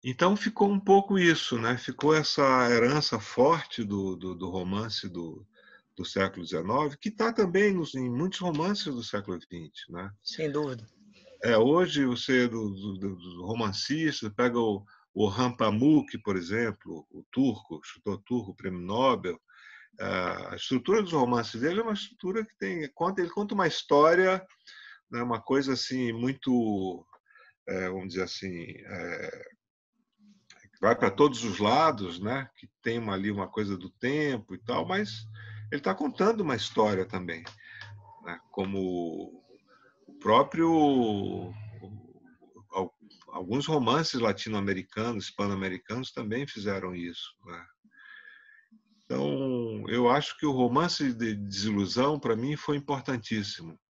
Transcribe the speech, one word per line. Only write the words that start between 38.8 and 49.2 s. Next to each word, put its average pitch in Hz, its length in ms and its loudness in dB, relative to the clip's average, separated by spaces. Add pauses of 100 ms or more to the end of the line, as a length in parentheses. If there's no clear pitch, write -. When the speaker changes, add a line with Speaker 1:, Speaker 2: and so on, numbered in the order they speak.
Speaker 1:
o - 140 -20
próprio, 120 1300 4 (1160)
al-, 95 220 -4 (340)
alguns 104 380 -4
romances 143 540 2
latino-americanos, 101 1040 -2
hispano-americanos 101 880 -6
também 120 340 -6
fizeram 95 480 -6
isso, 87 400 -10 (120)
né? 87 200 -18 (1400)
Então, 131 840 -2